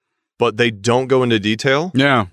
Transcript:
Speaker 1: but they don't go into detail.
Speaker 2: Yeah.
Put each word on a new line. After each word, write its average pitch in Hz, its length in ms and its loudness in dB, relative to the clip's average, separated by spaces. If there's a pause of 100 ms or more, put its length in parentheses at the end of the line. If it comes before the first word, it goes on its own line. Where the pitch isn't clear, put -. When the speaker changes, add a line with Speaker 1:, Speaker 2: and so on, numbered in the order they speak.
(400)
Speaker 1:
but 117 160 0
they 120 160 0
don't 117 360 -2
go 127 140 2
into 117 160 2
detail. 135 560 -2
Speaker 2:
Yeah. 131 400 2